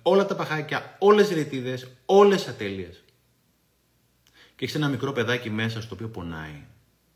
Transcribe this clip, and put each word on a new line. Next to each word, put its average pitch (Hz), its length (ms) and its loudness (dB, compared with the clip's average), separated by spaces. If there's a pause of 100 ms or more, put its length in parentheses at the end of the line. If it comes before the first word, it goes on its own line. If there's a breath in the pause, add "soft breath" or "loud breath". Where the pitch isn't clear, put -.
όλα 196 240 4
τα 196 100 -6
παχάκια, 151 640 -6
όλες 202 280 6
τις 165 100 -2
ρητίδες, 127 500 -6 (180)
όλες 196 360 6
τις 131 100 -10
ατέλειες. 98 520 -10 (1500 soft breath)
Και - 100 -12
έχεις 120 100 -6
ένα 151 120 -2
μικρό 135 240 -4
παιδάκι 120 380 -2
μέσα 110 320 -4
στο - 120 -12
οποίο 113 160 -10
πονάει. 78 540 -12 (520)